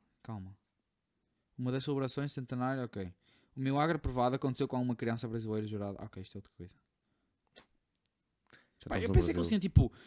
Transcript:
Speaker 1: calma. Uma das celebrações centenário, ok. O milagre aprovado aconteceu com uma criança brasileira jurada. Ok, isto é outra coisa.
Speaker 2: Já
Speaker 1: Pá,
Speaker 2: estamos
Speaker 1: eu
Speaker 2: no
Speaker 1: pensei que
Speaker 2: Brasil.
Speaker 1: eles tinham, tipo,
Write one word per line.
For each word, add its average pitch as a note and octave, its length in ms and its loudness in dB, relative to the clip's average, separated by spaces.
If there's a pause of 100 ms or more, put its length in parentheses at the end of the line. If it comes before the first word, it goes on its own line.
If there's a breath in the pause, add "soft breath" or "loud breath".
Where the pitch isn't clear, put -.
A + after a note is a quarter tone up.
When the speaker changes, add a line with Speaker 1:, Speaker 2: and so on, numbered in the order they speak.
(220)
Speaker 1:
calma. G2 340 -12 (1000)
Uma B2+ 140 -2
das C3 140 -2
celebrações C#3 480 -2
centenário, B2+ 500 -4
ok. F#2+ 300 -6 (420)
O C3+ 60 -6
milagre C#3+ 360 2
aprovado B2+ 380 2
aconteceu C3+ 320 0
com B2+ 140 -2
uma B2 160 0
criança A#2 320 -2
brasileira A2 380 -4
jurada. G2+ 360 -6
Ok, G2 200 -12
isto - 140 -14
é - 20 -12
outra - 180 -18
coisa. F2 180 -16 (2000 soft breath)
Speaker 2:
Já - 60 -12
Speaker 1:
Pá, - 100 -2
Speaker 2:
estamos - 60 -2
Speaker 1:
eu - 40 0
Speaker 2:
no - 60 4
Speaker 1:
pensei E2+ 200 6
que - 0 -
Speaker 2:
Brasil. F2 60 0
Speaker 1:
eles E2+ 80 0
tinham, G#3 120 2
tipo, - 320 6 (140 soft breath)